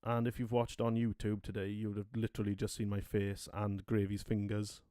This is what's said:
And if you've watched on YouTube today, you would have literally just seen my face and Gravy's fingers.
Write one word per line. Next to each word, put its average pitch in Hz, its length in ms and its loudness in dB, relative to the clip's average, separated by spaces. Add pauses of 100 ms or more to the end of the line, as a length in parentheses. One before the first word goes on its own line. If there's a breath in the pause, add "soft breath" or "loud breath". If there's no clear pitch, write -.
And 117 220 2
if 120 140 -2
you've 117 120 -4
watched 120 280 0
on 117 160 4
YouTube 107 460 0
today, 98 260 -4
you 104 200 -4
would 104 80 -2
have 104 200 -6
literally 110 380 0
just 101 200 -2
seen 104 140 -2
my 101 120 0
face 101 540 -2
and 101 320 -2
Gravy's 101 380 2
fingers. 104 560 0 (100)